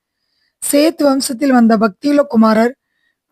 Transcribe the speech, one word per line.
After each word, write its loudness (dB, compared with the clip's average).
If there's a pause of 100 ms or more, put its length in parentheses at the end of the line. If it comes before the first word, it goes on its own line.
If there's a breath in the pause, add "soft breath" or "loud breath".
(640)
சேத் 0
வம்சத்தில் -2
வந்த 2
பக்தியுள்ள -2
குமாரர் 0 (580)